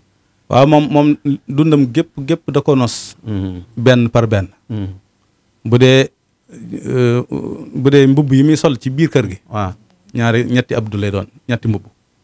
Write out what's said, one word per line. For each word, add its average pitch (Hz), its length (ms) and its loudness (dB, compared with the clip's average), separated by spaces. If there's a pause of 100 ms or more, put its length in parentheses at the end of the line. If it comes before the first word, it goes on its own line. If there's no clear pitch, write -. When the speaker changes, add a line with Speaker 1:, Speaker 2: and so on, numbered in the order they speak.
(500)
Speaker 1:
Waaw, 135 180 4
moom, 151 240 2
moom 147 240 2 (320)
dundam 147 400 2
gépp, 156 240 -4 (160)
gépp 160 240 -4
da 135 100 0
ko 147 140 0
nos. - 480 -4
Speaker 2:
Mhm. 95 400 -8 (140)
Speaker 1:
Benn 120 320 2
par 117 180 0
benn. 98 200 -2 (220)
Speaker 2:
Mhm. 101 220 -8 (720)
Speaker 1:
Bu 117 140 2
dee, 131 340 4 (760)
euh, 123 380 0 (500)
bu 127 160 0
dee 139 180 6
mbubb 135 260 2
yi 135 100 4
muy 151 140 4
sol 147 200 0
ci 131 120 -6
biir 151 200 -2
kër 127 200 0
gi. 92 100 -12 (100)
Speaker 2:
Waaw. 101 220 -6 (420)
Speaker 1:
Ñaari, 117 380 0
ñetti 123 240 -2
abdu 107 220 -6
lay 101 140 -4
doon, 95 160 -6 (200)
ñetti 117 200 -4
mbubb. 101 200 -4 (360)